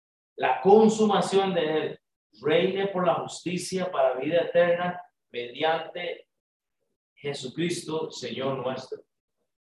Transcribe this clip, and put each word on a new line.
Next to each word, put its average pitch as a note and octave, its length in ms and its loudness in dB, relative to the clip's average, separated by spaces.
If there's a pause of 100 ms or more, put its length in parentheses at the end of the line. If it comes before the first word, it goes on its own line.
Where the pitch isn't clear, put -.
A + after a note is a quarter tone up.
(360)
la - 260 -2
consumación G3 920 6
de D#3 220 0
él, - 220 -4 (420)
reine F#3 480 2
por F3+ 180 -2
la D#3+ 80 2
justicia F3 760 -6
para C3 220 2
vida D3+ 280 0
eterna F3 600 0 (300)
mediante C3+ 960 -6 (880)
Jesucristo, D#3 960 -6
Señor C3 460 -6
nuestro. - 440 -8 (600)